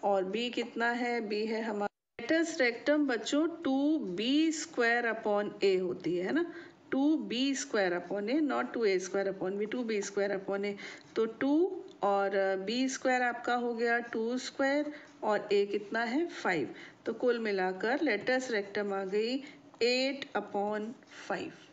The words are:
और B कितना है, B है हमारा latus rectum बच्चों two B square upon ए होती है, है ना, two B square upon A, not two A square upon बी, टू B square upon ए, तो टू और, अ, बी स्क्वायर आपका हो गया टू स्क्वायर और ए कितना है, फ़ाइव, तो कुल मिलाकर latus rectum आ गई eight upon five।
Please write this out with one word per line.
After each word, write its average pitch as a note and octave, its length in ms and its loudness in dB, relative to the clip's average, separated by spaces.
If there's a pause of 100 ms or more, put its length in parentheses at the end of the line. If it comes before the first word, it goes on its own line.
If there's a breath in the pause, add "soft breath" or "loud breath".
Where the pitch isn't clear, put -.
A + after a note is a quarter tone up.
और G3 200 4
B A3 260 -2
कितना A#3 420 -2
है, A#3+ 300 0
B G#3+ 240 -2
है A3 160 -2
हमारा G#3 600 -6
latus D#4+ 380 0
rectum B3+ 380 2
बच्चों C#4+ 480 2
two D4 520 2
B B3 520 2
square A#3+ 640 0
upon G#3 500 -2
ए F#3+ 140 6
होती F3+ 400 -2
है, F3+ 80 -2
है G#3+ 60 -2
ना, E4 220 0 (380 loud breath)
two D4 260 4
B B3 380 0
square F#3 440 0
upon G3+ 300 -4
A, C#4 100 2
not B3+ 340 0
two A#3+ 120 0
A F#3+ 140 4
square G3 320 -2
upon F#3 200 -4
बी, G3+ 140 -2
टू B3 180 -4
B A3 180 0
square G3+ 360 0
upon G3 280 -4
ए, G3+ 100 -2 (400 loud breath)
तो A3+ 100 2
टू D4+ 580 2 (200)
और, G3 320 2
अ, F#3+ 200 2
बी A3+ 340 0
स्क्वायर B3+ 320 2
आपका A#3+ 340 0
हो A#3+ 180 0
गया A#3 260 2
टू A#3 380 -2
स्क्वायर C#4+ 540 0 (320 loud breath)
और G#3+ 300 0
ए G3+ 120 4
कितना G#3 380 -2
है, C4+ 240 0
फ़ाइव, F3+ 460 0 (320 loud breath)
तो A#3 80 -2
कुल A#3+ 260 2
मिलाकर G3+ 600 0
latus B3+ 520 0
rectum G3+ 420 -2
आ G3 100 -2
गई A3 400 0 (380 loud breath)
eight B3+ 440 2 (120)
upon G#3 500 -4 (400)
five। F#3+ 240 -6 (220)